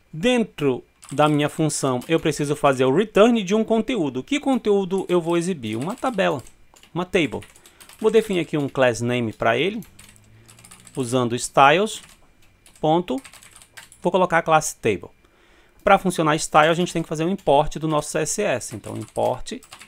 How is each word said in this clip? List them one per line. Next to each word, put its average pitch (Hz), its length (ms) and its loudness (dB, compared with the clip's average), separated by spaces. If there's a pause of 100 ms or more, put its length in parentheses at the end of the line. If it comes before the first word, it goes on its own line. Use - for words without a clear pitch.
(140)
Dentro 165 680 0 (280)
da 143 160 4
minha 147 220 2
função, 143 580 -2
eu 165 120 2
preciso 147 360 -2
fazer 135 300 2
o 131 100 4
return 220 480 4
de 185 120 -2
um 220 80 2
conteúdo. 214 600 -2
Que 285 160 -2
conteúdo 202 720 0
eu 180 100 4
vou 165 160 0
exibir? 160 400 -4
Uma 156 200 -6
tabela, 185 460 -2 (520)
uma 175 120 -4
table. 139 360 -2 (580)
Vou 214 120 2
definir 208 280 2
aqui 160 160 -4
um 143 140 0
class 123 320 2
name 120 320 -2
pra 117 240 0
ele, 196 240 -2 (1120)
usando 123 400 -2
styles, 151 640 0 (800)
ponto, 175 400 -2 (840)
vou 175 100 -2
colocar 180 260 0
a 165 60 0
classe 156 340 0
table. - 320 -2 (720)
Pra 196 140 6
funcionar 165 400 0
style, 156 340 4
a - 20 4
gente 170 200 -2
tem 165 100 -2
que - 60 -12
fazer 160 160 -4
um 175 40 -2
import 151 460 0
do 156 140 -4
nosso 151 200 -2
C 156 100 -4
S 156 220 -4
S. 143 320 -6
Então, 107 220 -12
import 113 640 -6 (280)